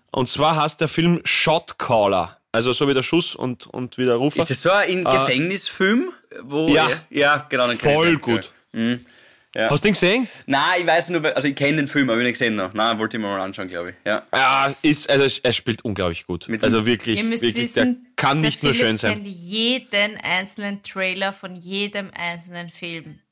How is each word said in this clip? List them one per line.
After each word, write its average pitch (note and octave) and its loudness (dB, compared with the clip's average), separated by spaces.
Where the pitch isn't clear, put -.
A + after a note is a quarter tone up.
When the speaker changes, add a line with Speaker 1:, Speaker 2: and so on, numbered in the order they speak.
Speaker 1:
und B2+ 0
zwar D#3 2
heißt D3+ -2
der D#3 2
Film E3+ 2
Shot - 0
Caller. G2 2
Also A#2+ 2
so C#3 2
wie C#3 4
der B2+ 2
Schuss - 0
und, - -8
und B2 -10
wie B2+ 2
der A#2+ 4
Rufer. C#3+ 0
Speaker 2:
Ist D#3+ 0
das C3 -2
so F3 4
ein F#3 2
Speaker 1:
Äh, C#3+ 2
Speaker 2:
Gefängnisfilm? F#3+ 0
Wo D3 -2
Speaker 1:
Ja. D#3 4
Speaker 2:
er, E3 -4
ja, C#3+ 2
genau, B2 2
den A#2+ -2
kenn D3 0
ich, D3 4
Speaker 1:
Voll E3 4
Speaker 2:
ja. - 4
Speaker 1:
gut. A2+ -2
Speaker 2:
Mhm. A#2+ -2
Ja. A2+ 0
Speaker 1:
Hast D3 0
du G3+ 2
den G#3+ 4
gesehen? G#3 2
Speaker 2:
Nein, D#3+ 2
ich E3 -2
weiß E3 2
nur, D#3 0
also C3+ 0
ich C#3 0
kenn C#3+ 2
den C#3 0
Film, C#3 0
aber A2+ 2
ich - -
hab - 2
ihn B2 2
nicht A#2+ 0
gesehen A2+ 0
noch. F#2+ -4
Nein, A2 0
wollte A2 -2
ich G#2+ -4
mir G2+ -4
mal G2 -2
anschauen, F#2+ -8
glaub F2 -8
ich. F#2 -12
Ja. G#2 0
Speaker 1:
Ja, C3+ 2
ist, D3 2
also C#3 4
er A#2+ 2
spielt - -4
unglaublich F#2 -2
gut. F2 -6
Speaker 2:
Mit A2 -2
Speaker 1:
Also A2 2
wirklich, A#2 0
Speaker 3:
Ihr G#3 -2
müsst A#3 -2
Speaker 1:
wirklich, A#2+ 0
Speaker 3:
wissen, B3 2
Speaker 1:
der - -20
kann C#3+ 2
Speaker 3:
der D3+ 2
Speaker 1:
nicht - -4
nur C#3 2
Speaker 3:
Philipp A#2+ 2
Speaker 1:
schön A2 2
sein. G#2+ -2
Speaker 3:
kennt G3+ -10
jeden G#3 -2
einzelnen G3 -6
Trailer F#3+ -4
von F#3 -14
jedem G3 -6
einzelnen F3 -8
Film, E3 -12